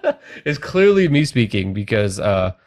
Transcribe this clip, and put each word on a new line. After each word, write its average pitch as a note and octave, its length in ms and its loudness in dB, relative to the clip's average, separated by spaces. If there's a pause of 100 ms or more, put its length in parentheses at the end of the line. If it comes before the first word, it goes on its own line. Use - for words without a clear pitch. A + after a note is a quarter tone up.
(440)
It's D3 140 -4
clearly F#3+ 500 2
me C#3+ 160 2
speaking, G#2 500 -2
because, G2+ 440 -2
uh, F#2+ 340 0 (140)